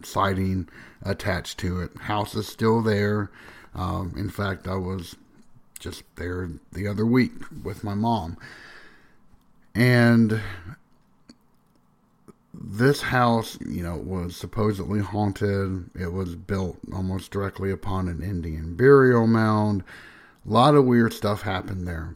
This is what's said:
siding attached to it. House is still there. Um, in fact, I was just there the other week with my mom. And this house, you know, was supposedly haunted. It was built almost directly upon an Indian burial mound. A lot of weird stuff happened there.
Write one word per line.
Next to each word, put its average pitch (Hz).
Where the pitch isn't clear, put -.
siding 95
attached 95
to 90
it. 82
House 104
is 107
still 113
there. 104
Um, 92
in 98
fact, 98
I 92
was 92
just -
there 90
the 101
other 101
week 120
with -
my 101
mom. 101
And 117
this 120
house, 117
you -
know, 85
was 87
supposedly 104
haunted. 98
It 87
was 90
built 92
almost 92
directly 98
upon 92
an 78
Indian 82
burial 127
mound. 107
A -
lot 127
of 135
weird 117
stuff 104
happened 92
there. 82